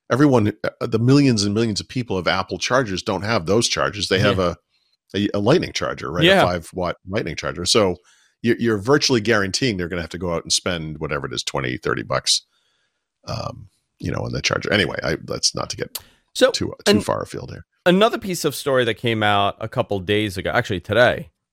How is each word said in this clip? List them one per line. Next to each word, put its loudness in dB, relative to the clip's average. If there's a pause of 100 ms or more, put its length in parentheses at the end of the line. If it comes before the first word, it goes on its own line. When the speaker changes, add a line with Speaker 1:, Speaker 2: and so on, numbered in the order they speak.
Speaker 1:
everyone, 4 (100)
uh, -6
the 0
millions 4
and -2
millions -2
of -10
people -4
of -2
Apple -2
chargers 0
don't -2
have 0
those 2
chargers. -2
They 4
have 2
Speaker 2:
Yeah. 0 (600)
Speaker 1:
a, -2
a, 0
a 0
Lightning 2
charger, -6
right? -2
Speaker 2:
Yeah. 6
Speaker 1:
A 4
five -2
watt -4 (100)
Lightning -4
charger. -6
So 4 (440)
you're, 4
you're 0
virtually 2
guaranteeing 0
they're -4
gonna -4
have -8
to -10
go -4
out -4
and -4
spend -4
whatever -4
it -10
is, -6
twenty, -4
thirty -4
bucks, -2 (840)
um, -10 (320)
you -8
know, -4
on -6
the -6
charger. -2
Anyway, 0
I, -2
that's -4
not -6
to -12
get -10 (340)
Speaker 2:
So, 4
Speaker 1:
too, -4 (120)
too 4
Speaker 2:
an-, 4
Speaker 1:
far -2
afield -12
here. -16 (200)
Speaker 2:
another 4
piece -4
of -2
story 2
that 0
came -2
out 2
a -8
couple -4
days 0
ago, -4
actually -2
today, 2 (220)